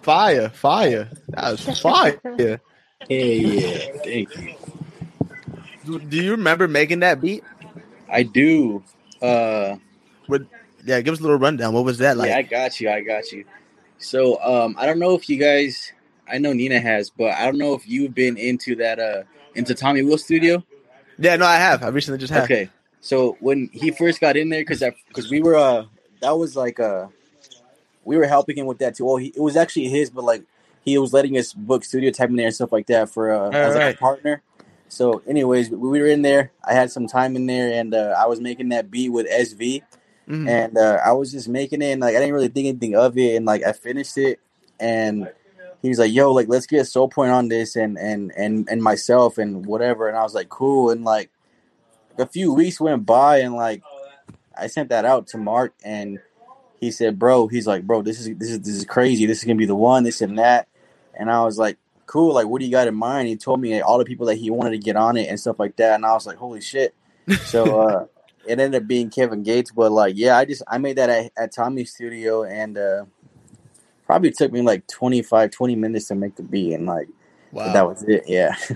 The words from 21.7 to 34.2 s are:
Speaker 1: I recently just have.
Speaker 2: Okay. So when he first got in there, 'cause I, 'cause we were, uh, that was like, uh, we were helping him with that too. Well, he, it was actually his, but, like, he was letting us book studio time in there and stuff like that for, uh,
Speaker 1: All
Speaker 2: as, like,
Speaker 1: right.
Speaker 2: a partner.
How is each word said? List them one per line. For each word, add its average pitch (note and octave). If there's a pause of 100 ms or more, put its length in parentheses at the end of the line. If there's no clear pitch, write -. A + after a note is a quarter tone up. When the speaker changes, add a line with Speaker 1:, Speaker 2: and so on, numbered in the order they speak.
Speaker 1:
I A2+
recently C3+
just C3
have. C#3+
Speaker 2:
Okay. A2+ (320)
So B2+
when C3+
he D3+
first E3+
got C#3+
in D#3
there, D#3
'cause D#3
I, B2 (200)
'cause A#2
we D3
were, E3
uh, B2+ (360)
that D3
was D3+
like, B2
uh, G2 (960)
we C#3+
were D#3
helping C#3+
him C#3
with B2+
that B2
too. C3
Well, C3
he, C3
it -
was D3+
actually D#3+
his, C#3
but, B2
like, A2+ (400)
he C#3
was C3+
letting C3+
us A#2+
book A#2
studio C3
time B2
in B2
there A#2
and A2+
stuff -
like G#2+
that A2+
for, A2
uh, G#2
Speaker 1:
All B2
Speaker 2:
as, C#3+
like, D3+
Speaker 1:
right. C3
Speaker 2:
a -
partner. - (460)